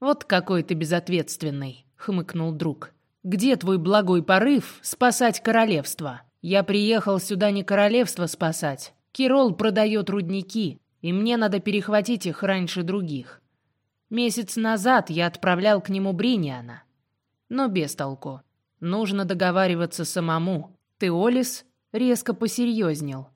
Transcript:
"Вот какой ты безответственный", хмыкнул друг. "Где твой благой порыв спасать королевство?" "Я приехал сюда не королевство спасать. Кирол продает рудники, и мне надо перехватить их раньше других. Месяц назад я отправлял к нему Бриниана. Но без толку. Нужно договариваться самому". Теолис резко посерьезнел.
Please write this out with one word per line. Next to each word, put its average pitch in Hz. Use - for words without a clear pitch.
"Вот 294
какой 180
ты 175
безответственный", 156
хмыкнул 170
друг. 156
"Где 220
твой 185
благой 185
порыв 214
спасать 240
королевство?" 175
"Я 190
приехал 202
сюда 202
не 196
королевство 202
спасать. 160
Кирол 262
продает 214
рудники, 190
и 170
мне 226
надо 208
перехватить 208
их 165
раньше 185
других. 165
Месяц 233
назад 226
я 170
отправлял 185
к -
нему 196
Бриниана. 147
Но 262
без 170
толку. 135
Нужно 196
договариваться 180
самому". 165
Теолис 220
резко 240
посерьезнел. 180